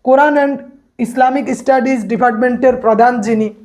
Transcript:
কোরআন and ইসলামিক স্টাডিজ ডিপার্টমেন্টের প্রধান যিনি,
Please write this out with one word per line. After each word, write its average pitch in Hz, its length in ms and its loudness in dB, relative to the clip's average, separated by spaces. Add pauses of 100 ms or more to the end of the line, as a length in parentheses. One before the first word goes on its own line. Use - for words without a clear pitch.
কোরআন 285 360 4
and 277 140 -2 (480)
ইসলামিক 262 400 0 (140)
স্টাডিজ 262 400 0 (140)
ডিপার্টমেন্টের 247 600 0 (100)
প্রধান 233 400 2
যিনি, 220 220 -2 (180)